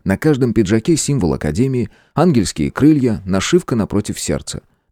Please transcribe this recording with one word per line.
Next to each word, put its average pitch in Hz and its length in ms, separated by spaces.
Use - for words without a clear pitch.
на 143 140
каждом 131 360
пиджаке 113 440
символ 90 380
Академии, 113 540
ангельские 113 560
крылья, 127 540
нашивка 98 500
напротив 101 440
сердца. - 440